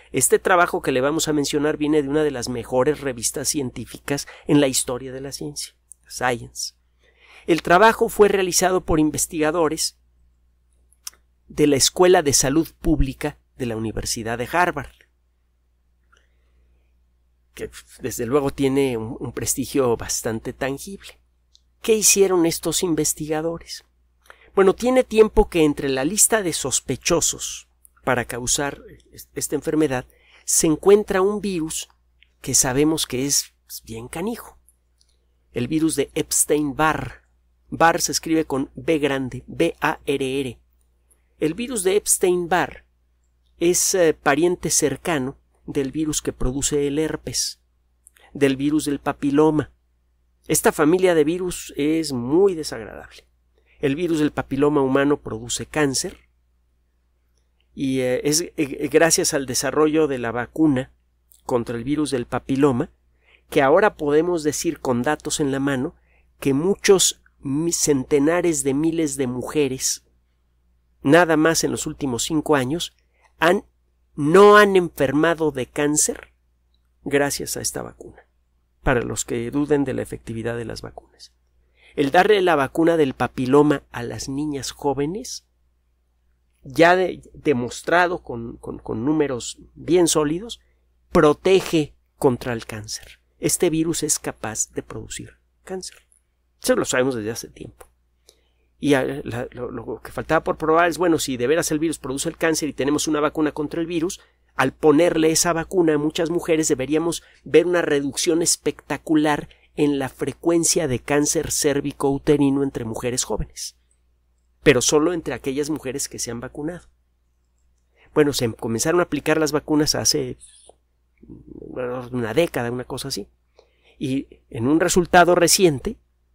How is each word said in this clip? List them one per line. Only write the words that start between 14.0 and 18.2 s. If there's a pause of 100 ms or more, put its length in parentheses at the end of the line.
de
Harvard, (2500)
que, (320)
desde